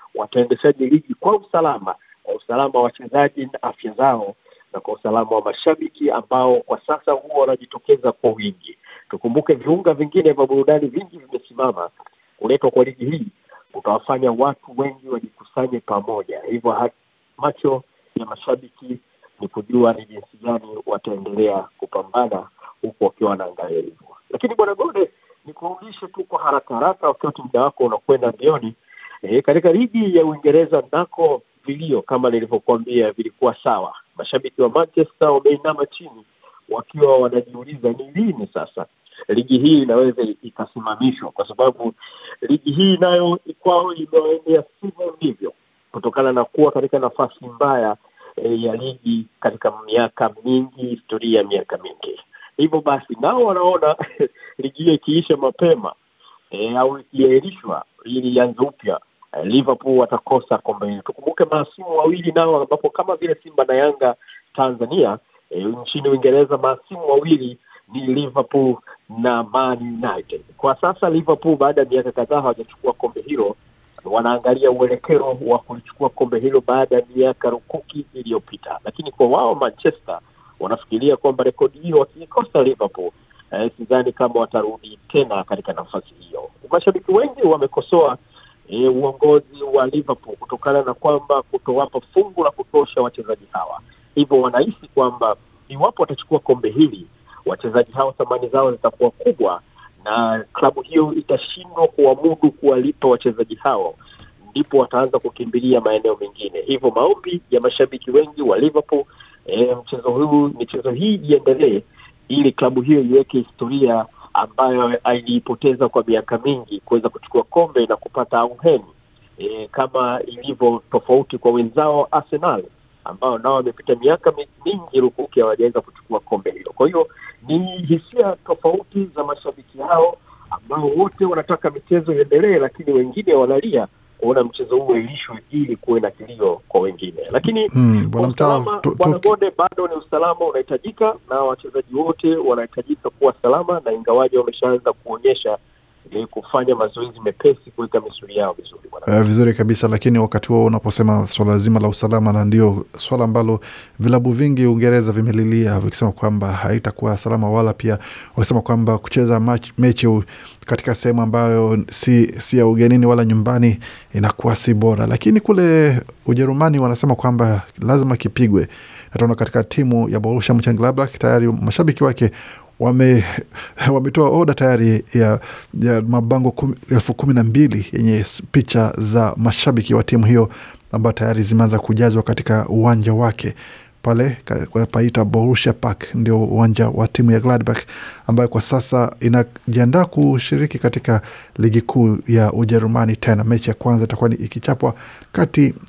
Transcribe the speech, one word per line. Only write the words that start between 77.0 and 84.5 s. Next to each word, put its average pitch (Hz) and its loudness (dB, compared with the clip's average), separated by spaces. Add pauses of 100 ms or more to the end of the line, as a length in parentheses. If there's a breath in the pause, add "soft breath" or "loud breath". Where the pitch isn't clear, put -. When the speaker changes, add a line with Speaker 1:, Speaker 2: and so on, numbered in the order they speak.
Speaker 1:
miaka 127 0
rukuki 147 -10
iliyopita. 113 -10
Lakini 135 -12
kwa 127 2
wao 120 0
Manchester 117 -4 (400 soft breath)
wanafikiria 117 -2
kwamba 131 -2
rekodi 135 -2
hiyo 160 0
wakiikosa 165 -2
Liverpool, 101 -4 (400 soft breath)
eh, 107 -6
sidhani 123 -2
kama 120 -2
watarudi 107 -6